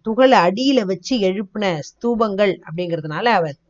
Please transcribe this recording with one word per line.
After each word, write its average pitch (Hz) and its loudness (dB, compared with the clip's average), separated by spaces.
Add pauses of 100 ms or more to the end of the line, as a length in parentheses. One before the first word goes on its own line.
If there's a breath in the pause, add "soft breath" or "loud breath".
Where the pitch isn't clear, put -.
துகளை 233 4
அடியில 220 2
வச்சு 185 -4
எழுப்பின 190 -2
ஸ்தூபங்கள் 208 -2
அப்படிங்கிறதுனால 165 -6
அவ 190 2 (200)